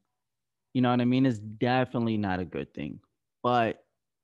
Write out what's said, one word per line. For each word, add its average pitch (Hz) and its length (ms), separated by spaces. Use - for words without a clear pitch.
You 127 80
know 123 100
what 123 100
I 120 40
mean? 127 200
It's 117 140
definitely 117 800
not 95 220
a 90 60
good 71 280
thing. - 260
But 120 400